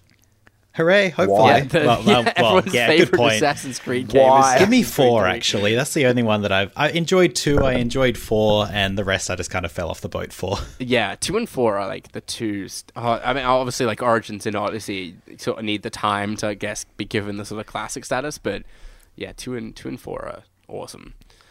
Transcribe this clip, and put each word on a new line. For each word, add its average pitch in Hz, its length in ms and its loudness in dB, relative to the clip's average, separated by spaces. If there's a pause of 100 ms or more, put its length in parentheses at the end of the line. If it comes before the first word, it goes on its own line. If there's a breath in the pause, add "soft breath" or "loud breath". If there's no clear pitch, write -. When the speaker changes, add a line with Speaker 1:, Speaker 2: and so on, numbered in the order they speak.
(720)
Speaker 1:
Hooray, 185 380 4
hopefully. 196 280 2
Speaker 2:
Why? - 200 6
Speaker 3:
Yeah, 139 60 0
the, 147 160 -2
Speaker 1:
Well, 117 220 2
well, 110 40 -2
Speaker 3:
<laughs> - 0 -
yeah, - 80 6 (100)
Speaker 1:
well, - 120 0
Speaker 3:
everyone's 170 380 2
Speaker 1:
yeah, 120 140 2
good 156 120 6
Speaker 3:
favorite 147 180 4
Speaker 1:
point. 117 180 4
Speaker 3:
Assassin's 139 420 -2
Creed 123 300 -6
game 131 180 6
Speaker 2:
Why? 135 280 6
Speaker 3:
is 135 60 4
Speaker 1:
Give 196 100 6
me 254 100 6
Speaker 3:
Assassin's - 160 -2
Creed 135 140 4
Speaker 1:
four, 113 140 4
Speaker 3:
three. 92 80 2
Speaker 1:
actually. 104 420 0
That's 131 200 -2
the 147 120 2
only 123 160 2
one 107 180 2
that 101 120 0
I've, 98 220 0
I 147 140 0
enjoyed 170 460 2
two, 147 280 0
I 131 120 2
enjoyed 123 420 0
four, 104 560 2
and 98 240 0
the 104 80 -2
rest 95 260 -2
I 92 60 -2
just 95 140 -8
kind 92 160 -6
of - 60 -8
fell 85 180 -6
off 85 100 -12
the - 80 -10
boat 90 240 -8
for. 95 240 -4 (120)
<laughs> - 100 -20
Speaker 3:
Yeah, 117 360 0
two 170 220 -6
and 233 100 -2
four 113 300 0
are, 98 100 -4
like, - 260 -12
the 113 100 -12
two 101 460 -8
st-, - 280 -16
uh, 117 260 -2
I 127 120 -2
mean, 135 100 -4
obviously, 127 400 0
like, 107 180 -2
Origins 113 440 0
and 104 100 -2
Odyssey 101 600 -6 (200)
sort - 220 -6
of 110 80 -10
need 104 160 -2
the 113 80 -8
time 104 460 -2
to, 110 120 -6
I 104 60 -4
guess, 104 300 -10 (120)
be 107 80 -8
given 101 320 -4
the 101 80 -10
sort 107 160 -10
of 104 60 -12
classic 113 400 -10
status, 139 320 -6
but 98 240 -6 (540 soft breath)
yeah, - 200 -12
two 123 180 -10
and, 110 220 -12
two - 100 -16
and 131 140 -10
four - 240 -12
are - 180 -14 (240)
awesome. - 480 -16 (360 soft breath)